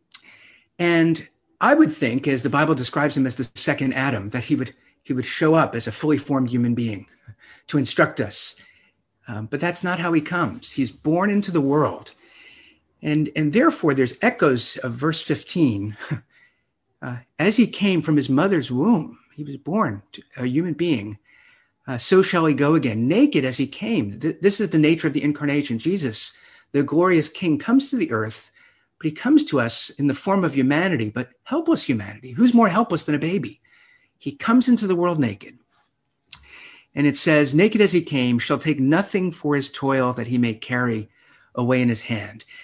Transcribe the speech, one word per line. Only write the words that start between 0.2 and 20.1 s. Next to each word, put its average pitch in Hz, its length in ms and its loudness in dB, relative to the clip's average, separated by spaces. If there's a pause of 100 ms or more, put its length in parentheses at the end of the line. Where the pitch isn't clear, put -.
And 165 480 2 (320)
I 240 140 4
would 294 180 6
think, 127 360 -2
as 135 160 0
the 135 60 0
Bible 151 260 2
describes 139 420 -2
him 135 80 2
as 123 100 -4
the 123 200 -6
second - 380 0
Adam, 123 360 -2
that 120 160 -6
he 151 100 -2
would, 123 200 -4 (280)
he - 100 -4
would 123 120 -4
show 160 300 2
up 156 200 2
as 117 120 -6
a 113 40 -6
fully 151 260 0
formed 131 340 -2
human 120 240 0
being 110 320 -6 (580)
to - 120 -2
instruct 147 440 0
us. - 340 -6 (720)
Um, 110 200 -8
but 135 120 -6
that's 175 240 -4
not 180 160 -2
how 170 140 -2
he 160 80 4
comes. 160 500 -4
He's 131 200 -4
born 170 380 0
into 202 220 0
the 170 80 0
world. 139 540 0 (880)
And, 151 340 0
and 151 180 -2
therefore, 214 400 2
there's 131 280 0
echoes 151 560 0
of 123 160 -6
verse 151 280 -4
fifteen. 110 760 -2 (120)
<laughs> 127 140 -8 (760)
Uh, 123 180 -10 (200)
as 202 200 0
he 226 100 6
came 185 340 0
from 156 140 2
his 135 120 2
mother's 151 440 2
womb, 165 480 0 (160)
he 151 80 -12
was 143 140 -12
born 147 440 -2 (100)